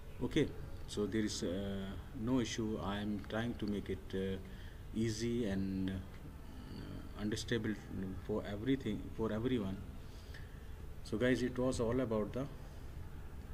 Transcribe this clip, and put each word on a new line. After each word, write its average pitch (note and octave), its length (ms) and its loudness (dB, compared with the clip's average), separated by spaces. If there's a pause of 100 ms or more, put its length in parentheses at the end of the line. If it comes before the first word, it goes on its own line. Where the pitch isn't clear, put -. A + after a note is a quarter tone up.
(220)
Okay, C#3 260 4 (380)
so G#2 200 2
there A2 180 4
is, - 180 0
uh, G2 440 0 (340)
no B2 200 4
issue. A2 420 0
I G2 160 2
am G#2 300 0
trying A2+ 260 0
to A2 120 -2
make G2+ 240 0
it, - 240 -2
uh, F#2+ 220 2 (600)
easy A#2 500 2
and, F#2+ 440 2
uh, - 1300 -6
understandable G#2+ 540 2 (520)
for G#2+ 240 2
everything, G#2+ 500 2 (160)
for A2 160 2
everyone. G#2+ 440 2 (1300)
So A2 140 0
guys, B2 240 6
it A#2+ 160 2
was B2 220 2
all A#2+ 200 4
about A2 320 2
the, C3 140 -2 (1080)